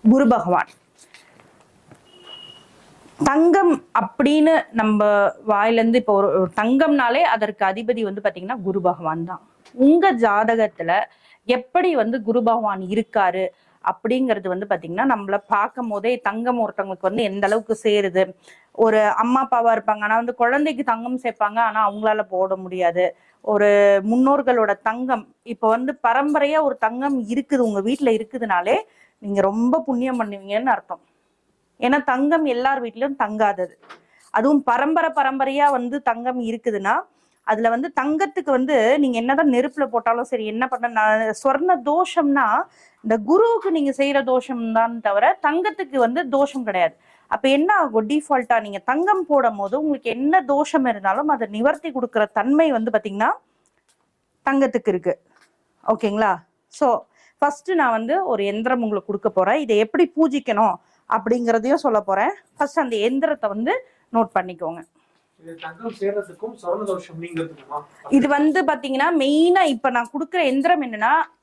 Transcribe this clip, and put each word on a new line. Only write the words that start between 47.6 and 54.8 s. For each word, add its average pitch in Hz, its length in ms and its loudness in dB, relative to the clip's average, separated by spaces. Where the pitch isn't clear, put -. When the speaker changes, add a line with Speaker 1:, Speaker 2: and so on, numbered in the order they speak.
Speaker 1:
ஆகும்? 220 300 -2
டிஃபால்ட்டா 262 540 0
நீங்க 196 140 -10
தங்கம் 370 380 0
போடும் 247 320 2
போது 196 200 -4
உங்களுக்கு 285 360 -4
என்ன 311 240 2
தோஷம் 285 380 0
இருந்தாலும் 208 440 -2
அதை 220 120 -6
நிவர்த்தி 302 400 -2
கொடுக்குற 226 280 0
தன்மை 294 280 2
வந்து 220 180 -2
பாத்தீங்கன்னா 214 360 -2
தங்கத்துக்கு 262 460 0